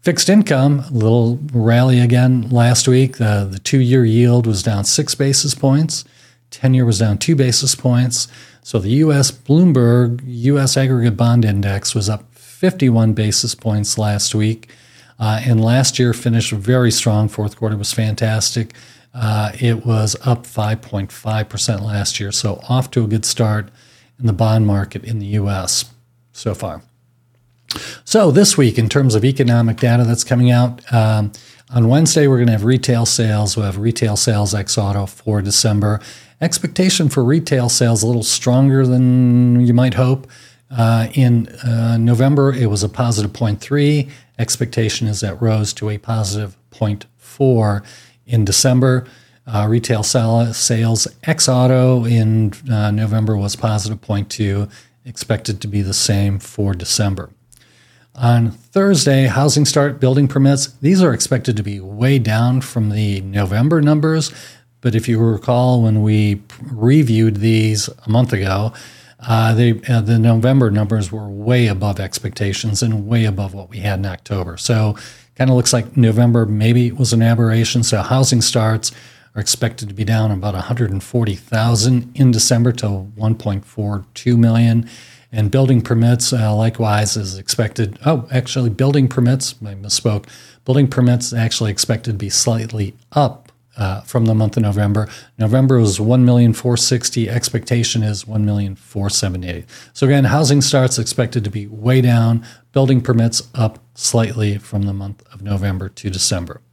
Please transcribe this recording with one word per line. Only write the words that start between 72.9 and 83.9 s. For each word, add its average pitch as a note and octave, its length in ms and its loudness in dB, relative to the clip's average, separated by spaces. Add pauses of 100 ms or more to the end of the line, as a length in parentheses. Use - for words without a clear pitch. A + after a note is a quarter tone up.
way A2+ 180 0
above G2 300 -4
what F#2 160 -16
we A2 80 -16
had F#2+ 220 -4
in G2 60 -6
October. F2+ 500 -8
So A2 400 0 (400)
kinda C3 180 2
looks B2 180 2
like A#2 240 -2
November A#2 480 4
maybe A#2 460 2
was A#2+ 220 -2
an A2+ 100 2
aberration. A2+ 600 2
So G2+ 180 -2
housing B2+ 400 2
starts A2 480 -2 (440)
are G#2+ 60 -6
expected A2 480 -4
to G2 60 -14
be G#2 100 -6
down A2 260 0
about G2 260 -6
a F2+ 60 -8
hundred A#2+ 280 -4
and G2 120 -4
forty G#2+ 340 -2
thousand A#2 800 0
in C3 180 4
December A#2 400 2
to A2 160 -6
one G#2+ 480 -4
point G2 280 -6
four G2+ 400 -8 (100)